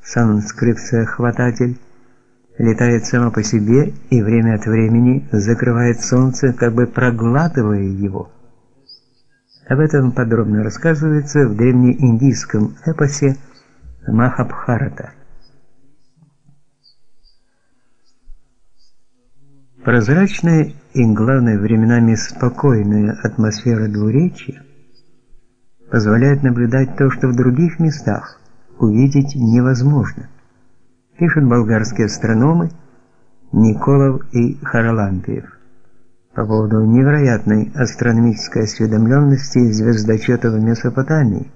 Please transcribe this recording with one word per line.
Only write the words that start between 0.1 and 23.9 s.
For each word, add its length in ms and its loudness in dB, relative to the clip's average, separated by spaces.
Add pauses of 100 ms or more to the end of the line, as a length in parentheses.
«хвататель», 720 -2 (800)
летает 480 0
сама 240 0
по 120 -4
себе 520 0 (160)
и 100 2
время 360 2
от 100 -6
времени 680 2
закрывает 680 0
солнце, 500 0
как 220 -2
бы 120 2
проглатывая 960 0
его. 460 -6 (1400)
Об 120 0
этом 340 2
подробно 500 0
рассказывается 840 0
в 80 -4
древнеиндийском 1300 2
эпосе 520 0 (680)
Махабхарата. 1040 -2 (4000)
Прозрачная 880 2 (200)
и, 220 2
главное, 440 2
временами 560 2
спокойная 1000 0 (100)
атмосфера 680 -2
двуречья 760 -4 (1300)